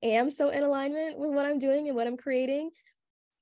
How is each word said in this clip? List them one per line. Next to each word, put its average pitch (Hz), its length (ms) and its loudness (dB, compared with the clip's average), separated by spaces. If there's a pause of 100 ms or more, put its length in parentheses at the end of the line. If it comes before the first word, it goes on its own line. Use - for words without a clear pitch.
am 233 280 2
so 285 180 2
in 285 140 0
alignment 285 560 -2
with 302 120 -2
what 277 140 0
I'm 285 140 0
doing 277 300 0
and 269 80 -2
what 233 100 0
I'm 240 100 -4
creating, 269 540 -2 (720)